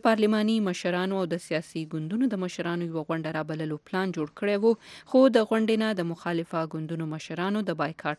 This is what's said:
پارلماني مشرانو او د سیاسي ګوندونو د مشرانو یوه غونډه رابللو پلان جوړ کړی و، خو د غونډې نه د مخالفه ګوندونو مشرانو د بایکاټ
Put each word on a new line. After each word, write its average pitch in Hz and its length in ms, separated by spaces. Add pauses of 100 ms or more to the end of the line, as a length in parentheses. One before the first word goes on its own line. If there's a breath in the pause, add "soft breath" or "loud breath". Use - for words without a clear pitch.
پارلماني 214 520 (120)
مشرانو 185 540
او 185 100
د 170 140
سیاسي 165 360 (140)
ګوندونو 190 380
د 190 100
مشرانو 175 480
یوه 160 180
غونډه 160 280
رابللو 156 420 (100)
پلان 185 280
جوړ 151 120 (120)
کړی 202 220
و، 226 120 (360 loud breath)
خو 262 120 (140)
د 220 120
غونډې 220 340
نه 220 60 (120)
د 170 100
مخالفه 170 520 (120)
ګوندونو 160 400
مشرانو 185 560
د 160 120
بایکاټ 151 360